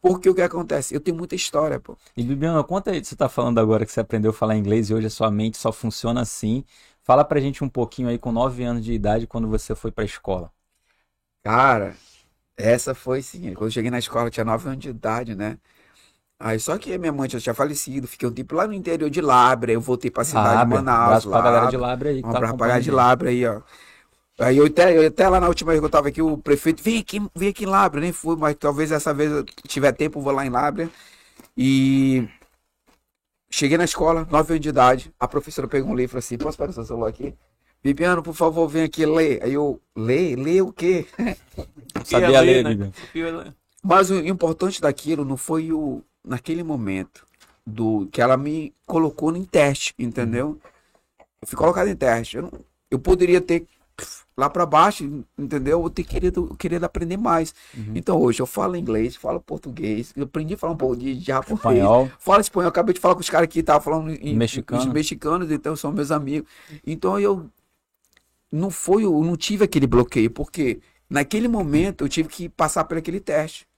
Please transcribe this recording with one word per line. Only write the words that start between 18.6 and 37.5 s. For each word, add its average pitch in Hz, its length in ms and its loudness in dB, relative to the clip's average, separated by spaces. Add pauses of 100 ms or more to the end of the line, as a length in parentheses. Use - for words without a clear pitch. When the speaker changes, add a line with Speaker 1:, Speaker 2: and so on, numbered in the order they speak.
Speaker 1:
no 214 60 -8
interior 165 360 -4
de 151 120 -2
Lábrea, 123 520 4
eu 117 80 0
voltei 123 300 -2
pra 117 120 -4
cidade 113 260 2
de 113 60 4
Speaker 2:
Lábrea, 120 260 4
Speaker 1:
Manaus, 120 260 2
Speaker 2:
abraço 110 220 4
pra - 120 4
galera 120 260 4
de 131 100 -2
Speaker 1:
Lábrea. 123 120 -2
Speaker 2:
Lábrea 131 220 -4
aí 131 100 -4
que 117 60 -8
Speaker 1:
Um 117 40 -4
Speaker 2:
tá 120 60 0
Speaker 1:
abraço 120 200 -2
pra 117 100 0
galera 123 160 2
de 143 60 -2
Speaker 2:
acompanhando 139 100 4
aí. 123 100 8
Speaker 1:
Lábrea 123 220 2
aí, 123 140 2
ó. 110 160 -4 (800)
Aí 127 180 4
eu 147 100 10
até, 170 300 6
eu 156 100 8
até 185 200 2
lá 185 120 4
na 175 80 2
última 165 240 0
vez 156 80 4
que 151 60 -2
eu 151 40 -2
tava 147 200 2
aqui, 143 120 -4
o 156 160 0
prefeito, 151 460 0
"Vem 226 160 0
aqui, 208 200 -8 (160)
vem 190 140 0
aqui 202 140 -6
em 190 40 -4
Lábrea", 190 340 2
nem 175 100 -2
fui, 165 240 -4
mas 156 200 0
talvez 147 360 0
essa 151 220 0
vez 147 180 0
eu 147 120 -2 (240)
tiver 139 260 2
tempo, 147 260 -4
eu 135 40 -10
vou 139 80 0
lá 139 140 -2
em 131 40 -4
Lábrea. 147 420 -2 (680)
E 135 720 2 (1200)
cheguei 147 300 2
na 170 60 2
escola, 160 440 0
nove 156 240 2
anos 156 80 -2
de 147 80 -4
idade, 127 500 4
a 123 80 -2
professora 143 400 -6
pegou 135 240 -2
um - 40 -2
livro 127 240 -4
assim, 120 180 -8
"Posso 147 180 -6
pegar 170 160 -6
seu 117 140 -12
celular 117 240 -4
aqui?" 131 240 -10 (500)